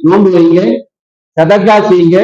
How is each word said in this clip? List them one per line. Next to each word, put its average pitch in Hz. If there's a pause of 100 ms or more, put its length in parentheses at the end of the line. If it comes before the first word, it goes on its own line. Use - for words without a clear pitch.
நோன்பு 190
வைங்க, 170 (760)
சதக்கா 196 (120)
செய்யுங்க, 180